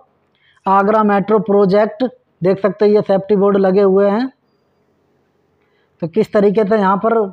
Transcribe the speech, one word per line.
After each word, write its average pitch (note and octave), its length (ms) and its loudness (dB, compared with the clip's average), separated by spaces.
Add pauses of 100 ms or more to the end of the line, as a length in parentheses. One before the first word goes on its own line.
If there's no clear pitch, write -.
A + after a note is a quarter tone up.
(640)
आगरा G3 380 2
मेट्रो G3+ 380 0
प्रोजेक्ट G3+ 640 0 (380)
देख F#3 180 -2
सकते G#3 260 -2
हो, G#3 60 2
ये G#3 120 2
safety G3 320 -2
board G3 220 2
लगे F#3+ 260 2
हुए G3 260 2
हैं। A#3 180 -2 (1700)
तो E3+ 80 -6
किस G#3+ 240 -2
तरीके G#3 300 2
से G#3+ 140 0
यहाँ G3 200 0
पर A3+ 200 -2 (160)